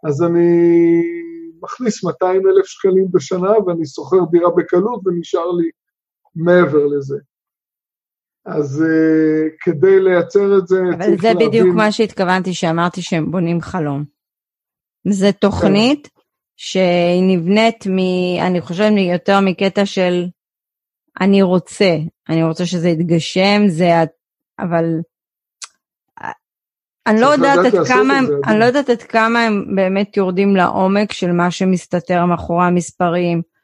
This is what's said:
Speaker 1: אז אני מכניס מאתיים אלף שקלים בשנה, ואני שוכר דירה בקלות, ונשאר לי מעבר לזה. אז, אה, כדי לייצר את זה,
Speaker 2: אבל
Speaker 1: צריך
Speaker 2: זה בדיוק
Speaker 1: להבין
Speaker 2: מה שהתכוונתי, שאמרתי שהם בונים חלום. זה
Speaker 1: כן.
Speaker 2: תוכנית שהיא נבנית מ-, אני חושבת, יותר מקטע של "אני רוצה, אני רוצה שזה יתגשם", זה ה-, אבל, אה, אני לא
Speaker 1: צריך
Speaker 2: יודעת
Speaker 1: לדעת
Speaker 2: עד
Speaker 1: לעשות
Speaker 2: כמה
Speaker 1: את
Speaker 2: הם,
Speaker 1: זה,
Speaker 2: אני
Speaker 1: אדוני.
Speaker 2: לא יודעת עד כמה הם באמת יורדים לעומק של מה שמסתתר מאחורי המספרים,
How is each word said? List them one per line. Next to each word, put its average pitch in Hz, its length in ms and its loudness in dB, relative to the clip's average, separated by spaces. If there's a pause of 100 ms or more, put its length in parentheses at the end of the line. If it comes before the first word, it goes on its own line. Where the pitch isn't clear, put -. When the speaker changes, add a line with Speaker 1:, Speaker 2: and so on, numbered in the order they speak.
Speaker 1:
אז 147 180 -2
אני 170 800 4 (600)
מכניס 220 420 -6
מאתיים 185 440 -2
אלף 190 180 0
שקלים 190 460 0
בשנה, 185 540 0
ואני 165 200 -4
שוכר 147 300 -4 (140)
דירה 170 260 2
בקלות, 190 500 -2
ונשאר 175 440 -4
לי 170 200 -2 (640)
מעבר 165 520 2
לזה. 139 300 -4 (1300)
אז, 151 360 -4
אה, 160 680 2 (120)
כדי 185 400 2
לייצר 190 580 2
את 180 100 -2
זה, 185 120 2 (160)
Speaker 2:
אבל 170 100 -6
Speaker 1:
צריך 202 160 -2
Speaker 2:
זה 226 120 2
בדיוק 220 200 0
Speaker 1:
להבין 185 200 4
Speaker 2:
מה 214 180 2
שהתכוונתי, 185 640 -2
שאמרתי 170 480 -2
שהם 160 280 -4
בונים 170 300 -2
חלום. 147 440 -6 (1040)
זה 196 240 2
Speaker 1:
כן. - 60 -4
Speaker 2:
תוכנית 208 680 2 (480)
שהיא 175 680 0
נבנית 196 640 0
מ-, 185 600 -2
אני 180 140 0
חושבת, 202 320 -2 (200)
יותר 196 280 0
מקטע 196 460 0
של 180 400 -2 (960)
"אני 196 220 4
רוצה, 180 540 0 (320)
אני 165 160 0
רוצה 160 220 -4
שזה 170 220 -2
יתגשם", 175 800 0
זה 170 280 2
ה-, 165 80 2 (540)
אבל, 170 260 -2 (1400)
אה, - 80 -10 (760)
אני 214 140 2
לא 247 60 4
Speaker 1:
צריך 294 120 2
Speaker 2:
יודעת 277 200 2
Speaker 1:
לדעת 277 80 2
Speaker 2:
עד 240 120 2
Speaker 1:
לעשות 247 180 0
Speaker 2:
כמה 262 180 2
Speaker 1:
את 277 40 0
Speaker 2:
הם, 262 80 0
Speaker 1:
זה, 151 60 -2
Speaker 2:
אני 143 140 -2
Speaker 1:
אדוני. 214 140 2
Speaker 2:
לא 226 40 4
יודעת 269 240 0
עד 233 140 -2
כמה 233 380 0
הם 214 240 0 (120)
באמת 196 400 -2
יורדים 196 400 2
לעומק 190 560 0
של 175 200 -4
מה 175 180 0
שמסתתר 180 720 -2
מאחורי 175 400 -2
המספרים, 175 800 -2 (220)